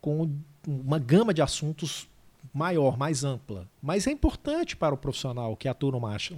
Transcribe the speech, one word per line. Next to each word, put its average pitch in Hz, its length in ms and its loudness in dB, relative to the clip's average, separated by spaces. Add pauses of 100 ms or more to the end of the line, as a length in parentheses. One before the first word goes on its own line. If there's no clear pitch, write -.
com 151 280 0 (380)
uma 139 300 0
gama 175 340 6
de 160 80 2
assuntos 151 680 -2 (460)
maior, 143 460 2
mais 139 260 0
ampla. 110 420 -6 (160)
Mas 175 240 0
é 269 40 2
importante 302 680 -4
para 147 180 0
o 131 40 -4
profissional 120 580 -4
que - 120 -4
atua 135 240 0
numa, 117 240 -2 (220)